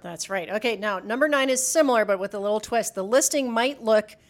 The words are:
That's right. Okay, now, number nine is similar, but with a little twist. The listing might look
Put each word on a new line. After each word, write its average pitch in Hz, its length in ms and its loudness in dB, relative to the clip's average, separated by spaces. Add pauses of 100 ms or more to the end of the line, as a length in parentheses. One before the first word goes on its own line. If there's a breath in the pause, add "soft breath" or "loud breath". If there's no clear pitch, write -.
That's 170 260 -12
right. 190 220 -4
Okay, 220 240 -2
now, 196 240 -4
number 233 280 -2
nine 269 220 2
is 254 160 0
similar, 254 400 4
but 202 140 0
with 196 160 -6
a 208 40 -6
little 208 200 0
twist. 226 340 -2
The 190 100 -4
listing 254 480 2
might 233 320 -2
look 214 280 2 (180 soft breath)